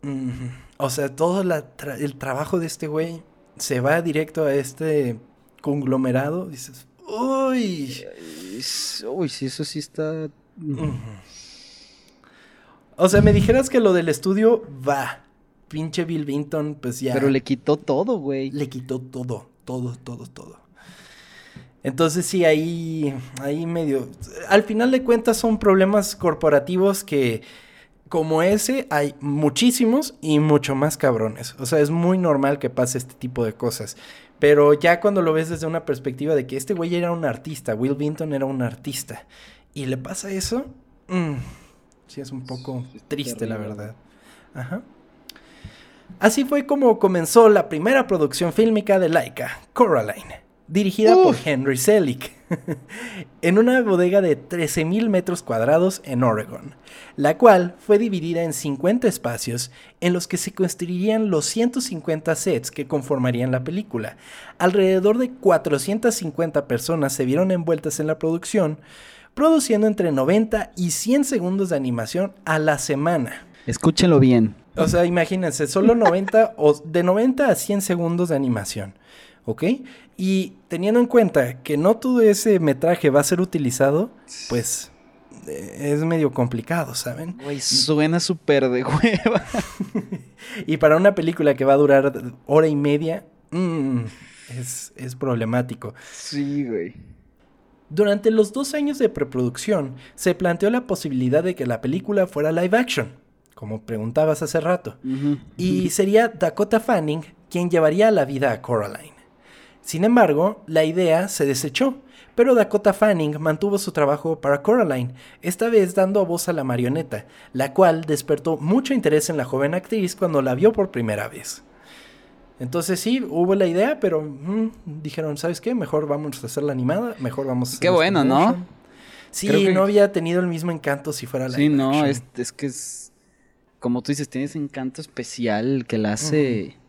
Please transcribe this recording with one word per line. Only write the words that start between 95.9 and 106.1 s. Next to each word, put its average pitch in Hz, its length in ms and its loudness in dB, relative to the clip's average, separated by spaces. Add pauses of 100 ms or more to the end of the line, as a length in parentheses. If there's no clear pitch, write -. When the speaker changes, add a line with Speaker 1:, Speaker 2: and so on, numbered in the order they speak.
Speaker 2:
Sí, 143 520 -6
güey. 101 300 -6 (960)
Speaker 1:
Durante 202 400 2
los 214 220 2
dos 277 220 -6
años 294 240 -2
de 254 100 2
preproducción, 131 840 -4 (200)
se 180 200 0
planteó 180 360 0
la 247 160 -2
posibilidad 139 580 0
de 180 100 -2
que 135 120 -4
la 120 140 -2
película 185 460 0
fuera 151 260 -2
live 180 240 0
action, 233 320 -2 (460)
como 110 280 -12
preguntabas 127 600 0
hace 160 180 -2
rato. 180 440 -4
Speaker 2:
Ujú. 139 340 -2 (180)
Speaker 1:
Y 180 340 0
sería 208 380 4